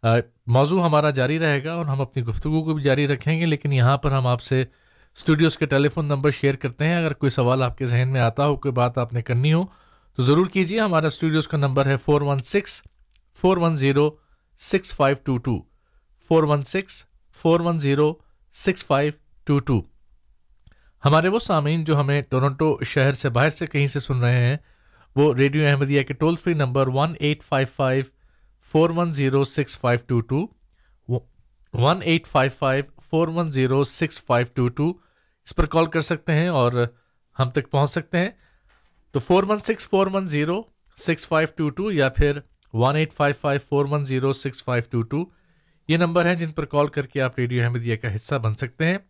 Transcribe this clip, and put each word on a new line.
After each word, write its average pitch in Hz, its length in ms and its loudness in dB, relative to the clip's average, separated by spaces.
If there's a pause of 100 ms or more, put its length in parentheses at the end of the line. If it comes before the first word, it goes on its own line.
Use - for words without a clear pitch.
آ، - 20 2 (380)
موضوع 147 400 2
ہمارا 151 240 2
جاری 139 280 -2
رہے 147 260 0
گا 160 80 -6
اور 170 120 -6
ہم 135 160 -2
اپنی 127 240 -4
گفتگو 156 400 -2
کو 160 100 -2
بھی 151 80 -4
جاری 139 260 2
رکھیں 151 320 -2
گے، 170 60 0
لیکن 147 260 0
یہاں 131 240 4
پر 135 160 -2
ہم 131 140 0
آپ 123 160 0
سے 131 200 0 (540)
اسٹوڈیوز 160 420 2
کے 156 80 0
ٹیلی 143 220 2
فون 151 160 -2
نمبر 143 260 0
شیئر 139 260 0
کرتے 135 280 -6
ہیں۔ 170 120 0
اگر 165 160 -2
کوئی 139 180 0
سوال 127 320 0
آپ 123 160 -4
کے 131 80 -4
ذہن 123 220 2
میں 131 120 0
آتا 120 260 0
ہو، 143 100 0
کوئی 139 160 -4
بات 120 260 0
آپ 117 140 -4
نے 117 100 -4
کرنی 127 300 0
ہو، 170 120 2 (520)
تو 131 60 0
ضرور 151 240 4
کیجیے۔ 190 340 0
ہمارا 170 260 0
اسٹوڈیوز 156 420 -2
کا 160 80 -4
نمبر 139 300 2
ہے 135 100 2
فور 147 240 2
ون 143 220 -2
سکس - 400 -4 (520)
فور 185 220 2
ون 165 200 0
زیرو 139 340 2 (480)
سکس - 360 -4
فائیو 139 300 2
ٹو 131 120 -2
ٹو، 117 260 -4 (680)
فور 160 140 4
ون 147 200 0
سکس - 420 -8 (280)
فور 165 280 2
ون 170 200 -2
زیرو 143 340 2 (380)
سکس - 340 -4
فائیو 147 260 0 (320)
ٹو 143 140 2
ٹو۔ 120 240 0 (1200)
ہمارے 156 240 4
وہ 208 100 0
سامعین 156 460 -2
جو 151 160 2
ہمیں 143 220 0
ٹورنٹو 135 600 0
شہر 139 280 0
سے 131 160 -4
باہر 127 220 2
سے 156 160 -8
کہیں 143 200 0
سے 139 140 -4
سن 127 200 -4
رہے 123 260 2
ہیں، 135 100 0 (600)
وہ 143 180 4
ریڈیو 139 320 2
احمدیہ 143 360 2
کے 135 120 -6
ٹول 160 220 0
فری 170 180 -2
نمبر 135 340 0
ون 143 320 0
ایٹ 147 220 -2
فائیو 135 240 0 (100)
فائیو 131 280 0 (580)
فور 160 280 2
ون 170 220 -2
زیرو 139 320 2
سکس - 340 -6
فائیو 120 280 0
ٹو 120 140 0
ٹو، 143 260 -4 (1300)
ون 139 300 2
ایٹ 165 240 0
فائیو 135 320 2
فائیو 139 260 0 (260)
فور 165 180 2
ون 165 240 -4
زیرو 131 320 2
سکس - 400 -6
فائیو 120 300 2
ٹو 123 140 0
ٹو، 143 220 -2 (540)
اس - 120 -10
پر 160 100 2
کال 165 200 2
کر 160 140 -2
سکتے 160 320 -4
ہیں 160 160 2
اور 127 240 2 (640)
ہم 127 120 0
تک - 200 -4
پہنچ 143 200 2
سکتے 170 280 -4
ہیں۔ 190 120 0 (800)
تو 139 100 -2
فور 185 280 2
ون 208 100 0
سکس - 300 -6
فور 190 240 2
ون 190 160 -4
زیرو 160 340 -2 (340)
سکس - 320 -4
فائیو 156 280 0
ٹو 151 140 -2
ٹو 196 220 -6
یا 139 160 2
پھر 143 300 0 (360)
ون 127 220 2
ایٹ 156 160 -2
فائیو 143 280 0
فائیو 139 280 -2
فور 143 220 0
ون 147 140 -2
زیرو 135 280 -2
سکس - 320 -8
فائیو 123 260 -2
ٹو 117 120 -2
ٹو، 143 220 -4 (640)
یہ 156 80 2
نمبر 170 280 2
ہے 175 100 2
جن 165 180 -6
پر 151 120 -6
کال 147 220 0
کر 147 200 -4
کے 135 160 -4
آپ 127 160 -2
ریڈیو 123 260 0
احمدیہ 120 320 -2
کا 110 180 -6
حصہ 110 200 -6
بن 110 220 -2
سکتے 139 300 -6
ہیں۔ 185 120 0 (120)